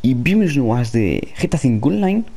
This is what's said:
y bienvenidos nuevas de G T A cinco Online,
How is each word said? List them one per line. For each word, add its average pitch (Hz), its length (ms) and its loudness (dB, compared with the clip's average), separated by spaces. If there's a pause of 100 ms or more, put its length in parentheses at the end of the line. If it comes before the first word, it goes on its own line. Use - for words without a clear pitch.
y 127 100 2
bienvenidos 165 420 2
nuevas 120 360 0
de 98 380 0 (100)
G 190 100 0
T 170 80 0
A - 20 -4
cinco 120 300 2
Online, 202 340 0 (140)